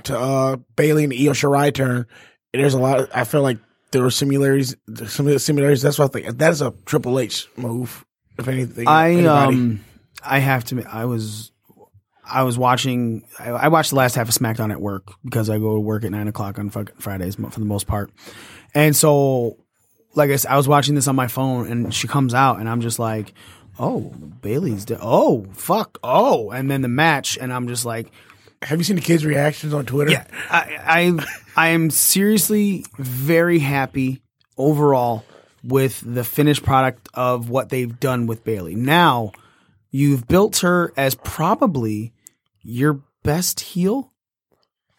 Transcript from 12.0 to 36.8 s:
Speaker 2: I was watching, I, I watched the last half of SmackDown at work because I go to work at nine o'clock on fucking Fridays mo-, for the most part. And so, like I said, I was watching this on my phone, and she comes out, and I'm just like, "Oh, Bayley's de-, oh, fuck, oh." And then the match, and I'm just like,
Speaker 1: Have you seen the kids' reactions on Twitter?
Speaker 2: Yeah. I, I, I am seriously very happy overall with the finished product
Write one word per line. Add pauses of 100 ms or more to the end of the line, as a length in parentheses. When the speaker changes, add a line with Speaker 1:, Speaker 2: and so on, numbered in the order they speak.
Speaker 2:
I
was
watching, (140)
I,
I
watched
the
last
half
of
SmackDown
at
work (140)
because
I
go
to
work
at
nine
o'clock
on
fucking
Fridays
mo-,
for
the
most
part. (640)
And
so, (560)
like
I
said,
I
was
watching
this
on
my
phone,
and
she
comes
out,
and
I'm
just
like, (480)
"Oh, (300)
Bayley's
de-,
oh,
fuck,
oh."
And
then
the
match,
and
I'm
just
like, (500)
Speaker 1:
Have
you
seen
the
kids'
reactions
on
Twitter?
Speaker 2:
Yeah. (240)
I, (400)
I, (300)
I
am
seriously (140)
very
happy (380)
overall (400)
with
the
finished
product